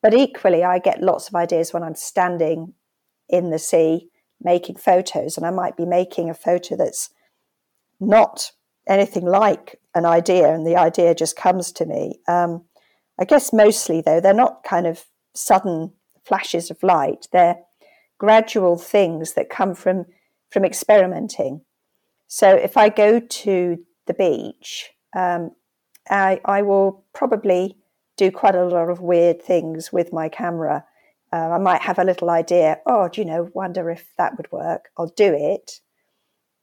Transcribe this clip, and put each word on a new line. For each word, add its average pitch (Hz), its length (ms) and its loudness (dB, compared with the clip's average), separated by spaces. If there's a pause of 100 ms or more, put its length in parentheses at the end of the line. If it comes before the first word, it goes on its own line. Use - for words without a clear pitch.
But 220 140 4
equally, 190 500 2
I 180 160 0
get - 220 -2
lots - 260 -2
of 202 60 -16
ideas 170 380 -2
when 170 120 -6
I'm 160 100 -10
standing 165 800 -4 (540)
in 180 220 0
the 160 80 -4
sea 165 500 0 (320)
making 175 360 -2
photos, 185 600 -2
and 170 100 -6
I 170 40 -4
might 185 260 -6
be 170 100 -4
making 175 420 -2
a 160 60 -8
photo 175 420 -4
that's - 340 -4 (880)
not 202 520 2 (360)
anything 196 380 0
like 196 540 0 (140)
an 170 100 0
idea, 170 480 4
and 160 140 -4
the 165 100 2
idea 170 380 4
just 160 220 -4
comes 185 360 -2
to 165 140 -6
me. - 400 -8
Um, 170 380 -2 (540)
I 185 60 -2
guess - 280 2
mostly, 208 480 2
though, 160 200 2
they're 196 140 4
not 247 300 0
kind 175 220 -2
of 165 180 -6 (300)
sudden 185 580 -2 (320)
flashes 170 460 -6
of - 120 -10
light. 165 500 0
They're 175 260 4 (600)
gradual 208 600 2
things 165 560 -2
that - 160 -4
come 196 240 -4
from, 185 320 -4 (440)
from 196 140 0
experimenting. 185 1000 0 (640)
So 190 280 4
if - 220 0
I 214 120 6
go 214 320 4
to 180 580 -4 (280)
the - 80 -6
beach, - 760 -4 (260)
um, 175 340 -4 (600)
I, 190 340 2
I 196 180 0
will 196 500 0
probably 208 640 -2 (400)
do 190 140 2
quite 196 240 2
a 180 120 2
lot 175 220 0
of 175 120 -6
weird 170 420 2
things 160 500 -4
with 175 200 -2
my 160 160 -6
camera. 160 560 -6 (480)
Uh, 170 40 -4
I 165 220 -2
might 185 220 2
have 185 180 -4
a 180 60 2
little 175 260 0
idea, 165 560 2
"Oh, 208 220 2
do 214 140 -8
you 185 40 -4
know, 170 280 -6
wonder 180 360 -6
if 170 160 -12 (120)
that 180 180 -2
would - 160 -14
work." - 440 -8
I'll 170 120 -6
do 196 260 2
it. 147 460 -6 (840)